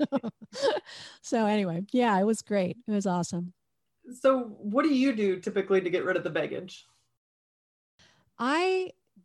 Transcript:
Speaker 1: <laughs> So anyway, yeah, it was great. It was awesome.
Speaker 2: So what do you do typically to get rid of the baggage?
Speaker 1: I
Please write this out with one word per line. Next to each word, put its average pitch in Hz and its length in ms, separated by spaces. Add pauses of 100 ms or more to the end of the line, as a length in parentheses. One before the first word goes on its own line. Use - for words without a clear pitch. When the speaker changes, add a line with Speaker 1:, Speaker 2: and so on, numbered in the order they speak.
Speaker 1:
<laughs> 254 320 (920)
So 226 240
anyway, 190 360 (100)
yeah, 240 280
it 196 40
was 220 180
great. 190 340 (100)
It - 40
was 202 160
awesome. 180 480 (640)
Speaker 2:
So 262 240
what 214 400
do 302 100
you 262 200
do 202 260
typically 190 400
to 180 100
get 175 140
rid 180 120
of 170 80
the 175 60
baggage? - 560 (1500)
Speaker 1:
I 370 540 (320)